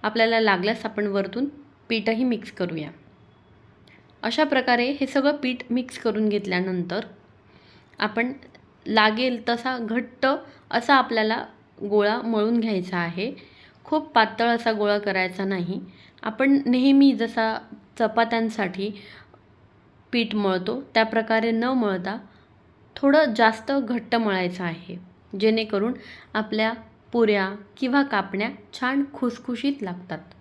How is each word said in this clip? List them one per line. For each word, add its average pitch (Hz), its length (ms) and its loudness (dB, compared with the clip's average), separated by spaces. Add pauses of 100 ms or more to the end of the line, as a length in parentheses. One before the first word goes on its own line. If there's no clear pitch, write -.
आपल्याला 226 360 2
लागल्यास 214 460 0
आपण 208 220 -4
वरतून 196 400 -2 (420)
पीठही 226 340 0
मिक्स 233 280 -4
करूया. 160 380 -6 (1300)
अशा 240 200 2
प्रकारे 254 480 2
हे 285 160 -2
सगळं 285 280 2
पीठ 254 340 -4
मिक्स 247 300 -4
करून 214 300 0
घेतल्यानंतर 185 760 -2 (960)
आपण 233 320 -2 (540)
लागेल 220 640 2
तसा 240 280 -2
घट्ट 233 480 -4 (460)
असा 240 240 2
आपल्याला 226 480 2 (380)
गोळा 208 400 2
मळून 226 380 2
घ्यायचा 190 380 -2
आहे. 175 340 -4 (540)
खूप 302 280 -2
पातळ 226 360 2
असा 233 220 0
गोळा 208 260 0
करायचा 190 480 -2
नाही. 185 340 -4 (440)
आपण 269 420 2
नेहमी 277 480 6
जसा 220 420 -2 (440)
चपात्यांसाठी 220 880 0 (1200)
पीठ 226 220 0
मळतो, 202 460 0 (120)
त्या 220 120 4
प्रकारे 226 460 0
न 226 120 0 (100)
मळता 202 440 -2 (760)
थोडं 277 380 4
जास्त 220 380 2
घट्ट 247 440 -2
मळायचं 185 480 0
आहे, 170 320 -8 (440)
जेणेकरून 220 540 0 (400)
आपल्या 220 380 0 (420)
पुऱ्या 208 360 4 (280)
किंवा 269 260 2
कापण्या 202 460 -2 (240)
छान 269 300 -2 (100)
खुसखुशीत 247 680 -4
लागतात. 175 360 -8 (220)